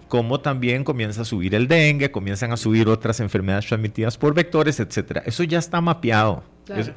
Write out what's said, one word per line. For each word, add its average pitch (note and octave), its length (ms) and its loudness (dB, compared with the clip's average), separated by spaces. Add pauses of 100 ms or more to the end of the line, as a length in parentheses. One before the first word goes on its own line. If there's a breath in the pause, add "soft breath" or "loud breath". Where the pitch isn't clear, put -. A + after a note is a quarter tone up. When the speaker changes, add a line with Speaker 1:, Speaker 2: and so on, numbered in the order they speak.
Speaker 1:
como A#2+ 320 0
también B2+ 420 0
comienza A2+ 400 -4
a - 20 -6
subir G2 300 -2
el A#2+ 140 2
dengue, D3+ 420 4
comienzan G2 400 -4
a A#2 60 -2
subir A2 320 2
otras A2+ 320 0
enfermedades G2 460 -2
transmitidas A2 520 -2
por D3 160 2
vectores, D#3 460 0
etcétera. - 440 -4
Eso E3+ 200 -2
ya E3+ 160 0
está E3+ 200 -2
mapeado, A2+ 640 2 (220)
Speaker 2:
Claro. D3 180 -6
Speaker 1:
es, - 140 -6